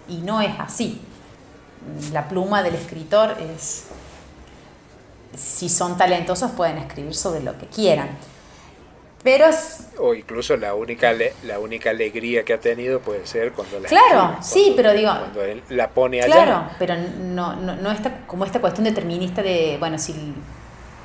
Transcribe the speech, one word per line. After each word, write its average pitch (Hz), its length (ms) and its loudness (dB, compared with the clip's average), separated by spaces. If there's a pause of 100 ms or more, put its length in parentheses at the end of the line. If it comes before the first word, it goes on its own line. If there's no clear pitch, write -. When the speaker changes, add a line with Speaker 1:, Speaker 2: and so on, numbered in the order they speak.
Speaker 1:
y 175 100 -8
no 208 220 -2
es 208 180 2
así. - 420 -6 (1120)
La 151 160 -4
pluma 190 340 0
del 175 120 0
escritor 196 600 0 (180)
es, - 300 -10 (1500)
si - 320 -6
son 175 300 0
talentosos, 180 540 2
pueden 170 260 -2
escribir 143 360 -10
sobre 160 280 -4
lo 127 160 -8
que - 80 -16
quieran. 156 420 2 (1120)
Pero 269 240 6
es - 420 0 (100)
Speaker 2:
O 123 160 2
incluso 113 440 -2
la 104 160 -4
única 117 340 0
ale-, 113 240 2 (120)
la 107 140 -6
única 110 320 -4
alegría 113 540 -2
que 117 80 0
ha 113 80 0
tenido 123 400 -2
puede 101 260 -6
ser 117 260 -4
cuando 98 280 -10
la 95 80 -10
Speaker 1:
Claro, 302 500 6
Speaker 2:
escribe, - 40 -12
Speaker 1:
sí, - 220 2
Speaker 2:
cuando, 392 120 6
Speaker 1:
pero 226 160 6
digo, 214 260 4
Speaker 2:
cuando 98 240 -6
él 104 280 -6
la 123 180 0
pone 127 340 2
allá. 302 120 6
Speaker 1:
claro, 269 300 6 (140)
pero 175 180 -2
no, 180 600 -6
no, 180 200 -6
no 190 140 -4
esta, 214 360 -6
como 180 180 -4
esta 190 160 -2
cuestión 208 240 2
determinista 180 580 -2
de, 165 380 2
bueno, 160 180 -2
si, 151 360 -8 (720)